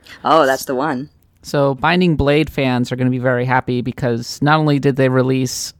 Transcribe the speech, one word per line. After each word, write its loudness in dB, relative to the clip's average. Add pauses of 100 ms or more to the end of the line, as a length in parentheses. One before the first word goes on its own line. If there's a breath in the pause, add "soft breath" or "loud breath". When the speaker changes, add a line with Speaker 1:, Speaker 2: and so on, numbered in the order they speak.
(240 loud breath)
Speaker 1:
Oh, 4
that's 0
the -6
one. -4 (320)
Speaker 2:
So 0
Binding 2
Blade 2
fans -2
are -6
gonna 0
be -2
very 0
happy 0
because -4
not 2
only 2
did 0
they 2
release, -2